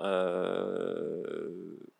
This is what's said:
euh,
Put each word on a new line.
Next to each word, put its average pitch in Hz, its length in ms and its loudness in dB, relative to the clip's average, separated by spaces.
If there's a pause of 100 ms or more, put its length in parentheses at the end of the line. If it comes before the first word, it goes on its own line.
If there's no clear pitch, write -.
euh, 90 1500 2 (500)